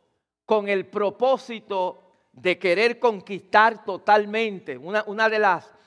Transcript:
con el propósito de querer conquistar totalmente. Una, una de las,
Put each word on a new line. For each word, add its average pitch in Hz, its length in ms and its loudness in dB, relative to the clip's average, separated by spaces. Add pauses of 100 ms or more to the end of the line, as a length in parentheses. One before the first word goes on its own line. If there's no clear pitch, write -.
(440)
con 208 240 0
el 196 200 -2
propósito 208 1400 -4
de 175 260 -4
querer 208 400 0
conquistar 214 880 0
totalmente. 208 880 -2
Una, 185 300 -6
una 220 240 -2
de 220 80 -2
las, 190 340 0 (160)